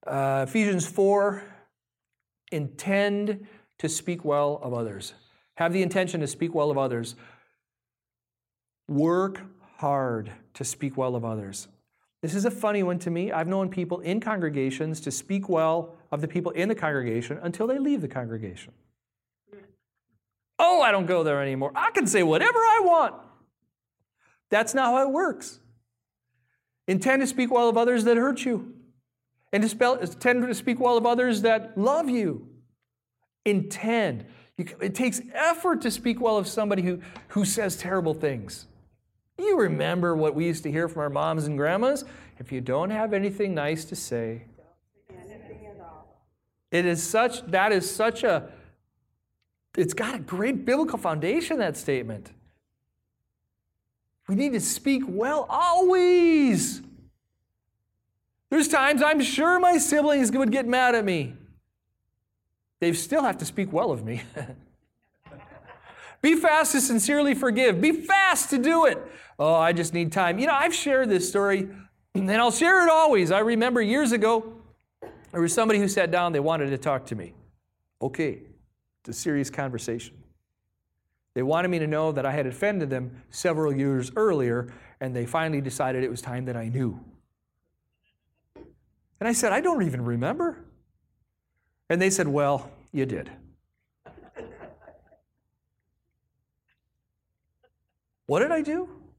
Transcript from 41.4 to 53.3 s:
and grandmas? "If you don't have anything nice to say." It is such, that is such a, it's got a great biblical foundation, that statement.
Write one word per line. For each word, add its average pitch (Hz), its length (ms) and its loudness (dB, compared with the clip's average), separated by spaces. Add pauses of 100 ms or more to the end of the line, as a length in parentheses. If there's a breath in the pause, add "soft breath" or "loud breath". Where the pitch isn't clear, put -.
and 151 120 -4
grandmas? 220 460 0 (360 loud breath)
"If 120 120 -14
you 131 80 -6
don't 131 300 -2
have 214 240 -2
anything 196 400 -2
nice 156 320 -2
to 190 100 -12
say." 117 500 -6 (2250)
It 175 160 2
is 170 160 0
such, - 460 0
that 190 240 2
is 185 180 0
such 226 360 -2
a, 170 260 0 (1300 loud breath)
it's - 160 0
got 247 220 -4
a 202 40 -10
great 202 460 -4
biblical 277 320 0
foundation, 214 640 -2
that 170 180 -2
statement. 113 560 -6 (1900)